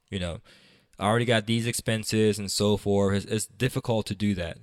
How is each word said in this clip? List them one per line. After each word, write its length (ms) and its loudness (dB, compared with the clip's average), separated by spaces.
You 100 -6
know. 200 -6
"I 80 -2
already 180 2
got 220 2
these 200 0
expenses," 720 0
and 120 -6
so 260 2
forth. 400 2
It's, 100 -2
it's 200 -2
difficult 600 -2
to 80 -6
do 220 0
that." 260 -6